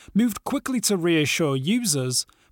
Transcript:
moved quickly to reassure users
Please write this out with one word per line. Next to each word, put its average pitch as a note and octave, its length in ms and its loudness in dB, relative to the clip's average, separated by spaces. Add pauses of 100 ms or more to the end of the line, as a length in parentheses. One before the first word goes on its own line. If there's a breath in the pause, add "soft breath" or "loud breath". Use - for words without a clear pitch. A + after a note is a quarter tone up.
(140 loud breath)
moved G#3+ 300 2
quickly C4 380 -2
to G#3 140 0
reassure D#3+ 600 2
users C#3+ 680 -2 (280 soft breath)